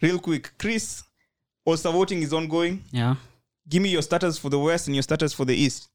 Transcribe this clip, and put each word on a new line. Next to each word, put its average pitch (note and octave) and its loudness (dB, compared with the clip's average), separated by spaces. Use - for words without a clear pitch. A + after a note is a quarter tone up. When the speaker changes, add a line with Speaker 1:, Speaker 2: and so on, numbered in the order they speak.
Speaker 1:
Real F3 2
quick, D#3+ -4
Chris, A3 -4
All-Star E3 0
voting F#3 2
is D3 -4
ongoing. E3 -2
Speaker 2:
Yeah. B2 0
Speaker 1:
Give E3 2
me G3 2
your E3+ 2
starters E3+ 0
for C#3+ -6
the C#3+ 2
West E3 0
and C#3 -2
your C3+ 0
starters D3+ 0
for C#3 -4
the B2+ 2
East. B2+ 0